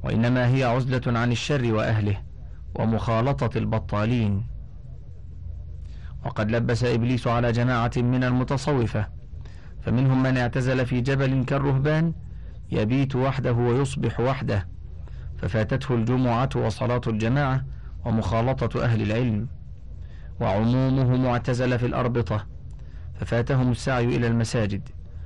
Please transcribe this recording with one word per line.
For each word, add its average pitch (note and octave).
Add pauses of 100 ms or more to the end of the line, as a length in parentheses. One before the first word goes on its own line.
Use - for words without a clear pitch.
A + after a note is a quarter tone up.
وإنما A#2+
هي C3
عزلة B2
عن A#2+
الشر A#2+
وأهله G#2+ (580)
ومخالطة A2+
البطالين. G#2+ (1800)
وقد G#2+
لبس A#2
إبليس A#2+
على A#2+
جماعة A#2+
من B2+
المتصوفة، B2+ (760)
فمنهم C3
من C3
اعتزل B2+
في B2
جبل C3+
كالرهبان C#3+ (580)
يبيت C3
وحده C3
ويصبح A#2+
وحده، A#2+ (720)
ففاتته A2
الجمعة B2
وصلاة A#2
الجماعة C3 (400)
ومخالطة A#2
أهل A2+
العلم، A2 (960)
وعمومهم B2+
اعتزل B2
في A#2+
الأربطة، A#2+ (760)
ففاتهم B2
السعي B2
إلى B2
المساجد A2+ (380)